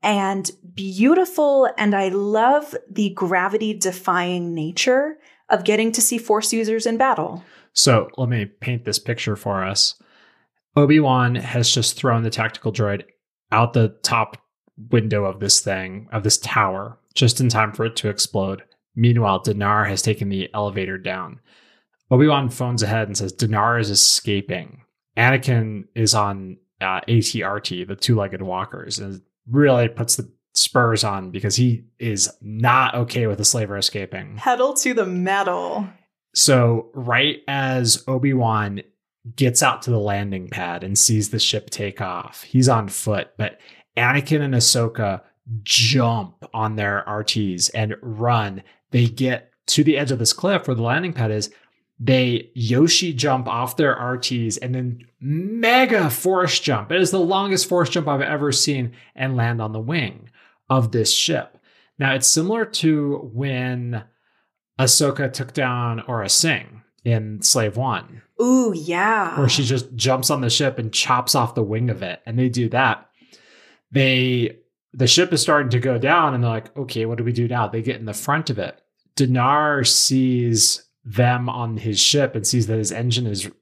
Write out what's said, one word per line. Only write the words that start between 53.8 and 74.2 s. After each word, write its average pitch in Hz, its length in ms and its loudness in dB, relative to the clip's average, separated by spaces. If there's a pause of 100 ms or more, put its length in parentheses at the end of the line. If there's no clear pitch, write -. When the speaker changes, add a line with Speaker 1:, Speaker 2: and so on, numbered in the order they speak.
Speaker 2:
R 123 220 -4
Ts 117 400 -2
and 127 180 -4
then 123 320 -6 (140)
mega 214 880 2
force 180 500 0
jump. 107 320 -2
It 180 80 2
is 180 120 4
the 190 80 0
longest 190 500 0
force 175 200 2
jump 165 180 -2
I've 139 140 0
ever 143 300 0
seen, 127 420 -2 (220)
and 131 220 -4
land 117 240 -2
on 107 100 -6
the 110 80 -6
wing 120 500 -6 (400)
of 123 220 2
this 113 220 2
ship. - 440 -2 (400)
Now, 135 160 0
it's 131 140 0
similar 208 380 2
to 147 680 0
when 127 720 -4 (720)
Ahsoka 139 540 2
took 127 220 -10
down 123 480 -2
Aurra 113 280 -6
Sing 110 520 0 (240)
in 107 360 -2
Slave 107 360 2
One. 113 440 -4 (200)
Speaker 1:
Ooh, 247 340 4
yeah. 175 640 -2
Speaker 2:
Where 135 80 4
she 135 160 2
just 123 320 -2
jumps 127 340 0
on 139 120 0
the 120 80 0
ship 131 280 0
and 110 140 -6
chops 123 420 0
off 117 220 0
the 117 80 0
wing 110 260 -2
of 95 140 -4
it. 87 220 -10
And 113 120 -6
they 127 120 2
do 120 200 0
that. 117 400 0 (800)
They, 127 640 2 (340)